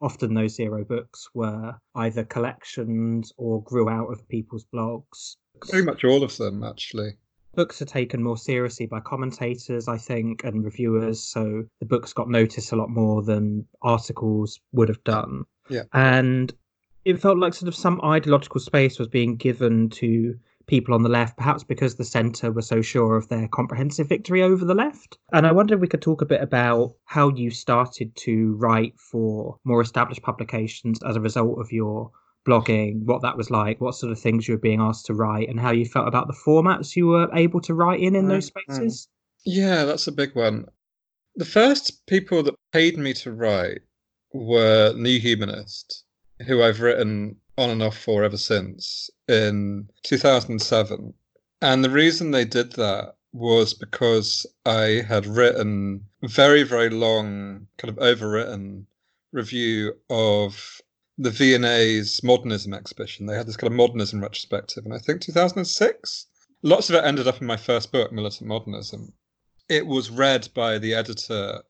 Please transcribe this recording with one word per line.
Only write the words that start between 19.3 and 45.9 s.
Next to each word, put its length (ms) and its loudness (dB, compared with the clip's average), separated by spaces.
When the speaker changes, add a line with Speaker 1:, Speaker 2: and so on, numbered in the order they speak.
Speaker 1:
given 560 2
to 420 0
people 280 2
on 80 4
the 60 4
left, 280 0
perhaps 260 -2
because 320 -2
the 80 -8
centre 480 -2
were 80 -4
so 220 0
sure 340 2
of 140 -2
their 200 -4
comprehensive 600 -4
victory 320 0
over 240 4
the 80 2
left. 460 -4
And 140 6
I 60 4
wonder 240 4
if 40 2
we 80 2
could 140 -2
talk 220 0
a 20 0
bit 160 2
about 540 2
how 240 2
you 220 -2
started 640 -2
to 400 0
write 440 0
for 640 -6
more 160 2
established 440 -2
publications 840 -6
as 80 -2
a 60 -2
result 380 0
of 120 -10
your 380 -4
blogging, 580 2
what 160 0
that 160 -4
was 140 -6
like, 280 0
what 140 -4
sort 180 -8
of 80 -8
things 280 0
you 80 0
were 40 -4
being 220 2
asked 240 -2
to 80 -4
write, 360 -2
and 100 -6
how 120 0
you 140 2
felt 220 -2
about 180 0
the 200 -12
formats 500 2
you 100 2
were 300 4
able 260 2
to 140 -4
write 240 2
in, 160 2
in 120 2
those 220 0
Speaker 2:
Mm, 60 -20
mm. 100 -10
Speaker 1:
spaces. 420 -4
Speaker 2:
Yeah, 400 2
that's 220 -2
a 40 -4
big 240 -4
one. 300 0
The 100 -6
first 640 2
people 340 2
that 140 0
paid 260 4
me 160 -4
to 180 -10
write 500 -2
were 640 6
New 240 2
Humanist, 840 -4